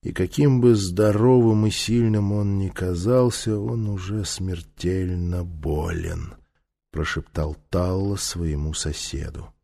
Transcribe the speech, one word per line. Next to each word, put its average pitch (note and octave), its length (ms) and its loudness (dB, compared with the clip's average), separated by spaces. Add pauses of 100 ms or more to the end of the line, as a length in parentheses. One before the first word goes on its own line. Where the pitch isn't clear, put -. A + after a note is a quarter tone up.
и - 100 -6
каким B2+ 480 2
бы A#2+ 140 8
здоровым G#2+ 920 4
и G#2+ 40 4
сильным G#2+ 640 0
он G2+ 260 0
ни G2 120 -2
казался, G#2+ 880 0
он A2+ 300 -2
уже G2+ 360 -4
смертельно F2+ 1200 -4
болен», D#2+ 920 -4 (560)
прошептал D#2 680 -4 (140)
Талла F#2 460 0
своему D#2 580 -4
соседу. - 880 -8